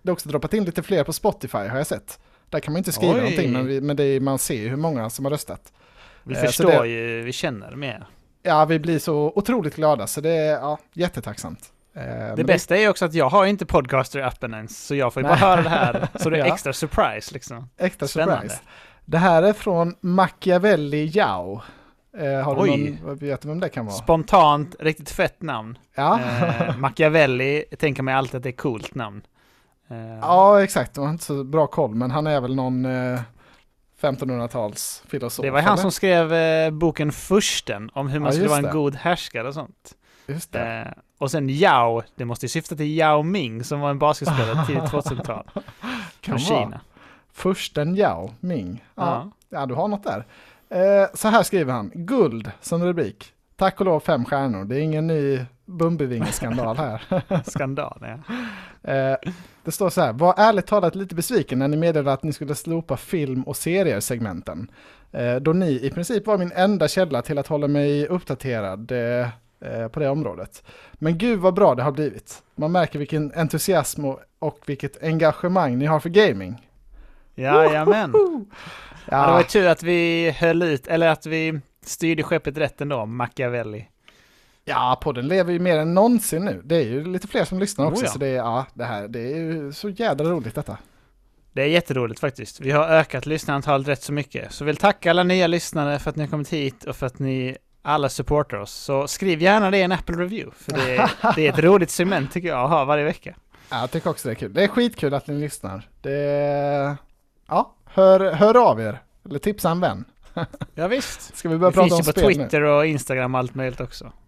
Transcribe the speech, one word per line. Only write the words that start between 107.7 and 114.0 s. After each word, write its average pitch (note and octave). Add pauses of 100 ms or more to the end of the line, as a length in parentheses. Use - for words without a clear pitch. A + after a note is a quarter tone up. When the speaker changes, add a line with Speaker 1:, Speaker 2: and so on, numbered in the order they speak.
Speaker 1:
hör, F#3+
hör G#3+ (120)
av A2+
er. G#2+ (280)
Eller C#3+
tipsa G3+
en E3+
vän. G#2 (280)
<laughs> E3+ (300)
Speaker 2:
Ja, E3
visst. -
Speaker 1:
Ska E3+
vi D#3+
börja F3+
Speaker 2:
Vi -
Speaker 1:
prata F#3+
Speaker 2:
finns -
Speaker 1:
om E3
Speaker 2:
ju D3+
på G3
Speaker 1:
spel D3+
nu? D3
Speaker 2:
Twitter D3
och D3
Instagram C3
och B2+
allt B2+
möjligt C3
också. - (160)